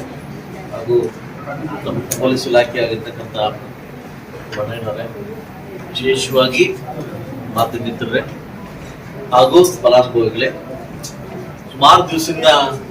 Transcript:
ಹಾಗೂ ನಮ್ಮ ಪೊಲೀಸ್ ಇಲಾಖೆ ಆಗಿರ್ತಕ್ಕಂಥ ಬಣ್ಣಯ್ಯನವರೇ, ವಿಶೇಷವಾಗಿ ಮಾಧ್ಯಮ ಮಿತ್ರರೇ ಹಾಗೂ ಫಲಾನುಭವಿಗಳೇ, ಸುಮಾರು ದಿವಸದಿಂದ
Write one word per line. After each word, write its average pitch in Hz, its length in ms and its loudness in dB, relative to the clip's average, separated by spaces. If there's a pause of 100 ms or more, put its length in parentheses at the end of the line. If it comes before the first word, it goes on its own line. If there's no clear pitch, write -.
(720)
ಹಾಗೂ - 380 0 (720)
ನಮ್ಮ 139 160 -4
ಪೊಲೀಸ್ 127 480 0
ಇಲಾಖೆ - 320 4
ಆಗಿರ್ತಕ್ಕಂಥ 113 560 -6 (1200)
ಬಣ್ಣಯ್ಯನವರೇ, 107 760 -8 (540)
ವಿಶೇಷವಾಗಿ 131 840 2 (800)
ಮಾಧ್ಯಮ 117 300 0
ಮಿತ್ರರೇ 117 360 -2 (1120)
ಹಾಗೂ 131 320 10
ಫಲಾನುಭವಿಗಳೇ, 123 840 4 (1200)
ಸುಮಾರು 160 380 8
ದಿವಸದಿಂದ 160 340 0 (460)